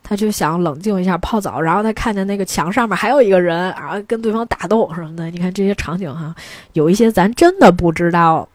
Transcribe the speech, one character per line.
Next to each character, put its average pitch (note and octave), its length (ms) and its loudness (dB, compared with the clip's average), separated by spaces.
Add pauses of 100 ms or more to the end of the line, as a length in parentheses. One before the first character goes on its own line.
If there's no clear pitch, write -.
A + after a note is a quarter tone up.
他 G#3 100 -4
就 G#3+ 160 -2
想 E3+ 320 -2
冷 D3+ 160 -4
静 G3 220 -2
一 F3+ 40 -2
下， F3+ 140 0
泡 G#3+ 220 -4
澡， C#3 200 -8
然 D#3+ 140 0
后 G#3 80 0
他 A3 120 -2
看 A3 200 -4
见 G3 140 -4
那 G3+ 80 -4
个 G3 80 -4
墙 F3 280 -2
上 A#3 160 0
面 F#3 80 -2
还 G#3+ 120 -2
有 C#4 120 4
一 G#3+ 80 6
个 F#3+ 120 6
人， F3 360 0
然 C#3+ 120 -12
后 F#3+ 180 -8
跟 A3+ 160 -4
对 A3+ 80 0
方 A3+ 160 -4
打 - 220 -6
斗 A3 260 2
什 E3+ 80 -8
么 D#3+ 140 -12
的。 E3 160 -6
你 F3 60 -12
看 F#3 140 -2
这 G3+ 120 -2
些 G3+ 100 0
场 F3 240 -6
景 E3 160 -6
哈， D#3+ 180 -8 (420)
有 D#3 140 4
一 F3+ 60 6
些 A3+ 160 4
咱 G3+ 240 2
真 F#4 240 4
的 G#3+ 140 8
不 F3 180 2
知 E3+ 220 -2
道 E3 420 2